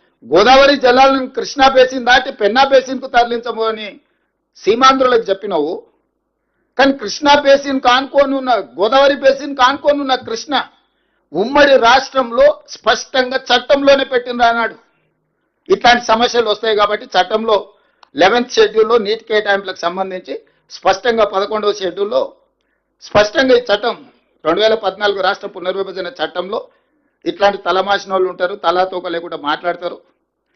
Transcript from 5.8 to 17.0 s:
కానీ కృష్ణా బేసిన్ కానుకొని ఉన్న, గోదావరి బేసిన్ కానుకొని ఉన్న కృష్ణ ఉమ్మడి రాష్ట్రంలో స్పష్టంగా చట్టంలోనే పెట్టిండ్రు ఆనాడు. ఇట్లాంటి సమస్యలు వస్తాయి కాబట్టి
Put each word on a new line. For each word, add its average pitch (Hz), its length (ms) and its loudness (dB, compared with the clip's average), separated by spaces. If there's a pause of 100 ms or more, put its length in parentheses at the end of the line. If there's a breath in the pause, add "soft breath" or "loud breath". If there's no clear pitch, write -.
కానీ 277 220 4
కృష్ణా 285 320 -2 (120)
బేసిన్ 277 420 2
కానుకొని 269 500 0
ఉన్న, 262 160 -2 (260)
గోదావరి 269 440 2
బేసిన్ 277 340 0
కానుకొని 285 480 0
ఉన్న 269 100 -2 (120)
కృష్ణ 226 280 -10 (800)
ఉమ్మడి 269 420 2 (120)
రాష్ట్రంలో 262 600 0 (280)
స్పష్టంగా 254 640 -4 (100)
చట్టంలోనే 277 640 2
పెట్టిండ్రు 247 360 -2
ఆనాడు. 233 280 -2 (920)
ఇట్లాంటి 240 420 2
సమస్యలు 233 400 0
వస్తాయి 214 300 -2
కాబట్టి 208 340 -2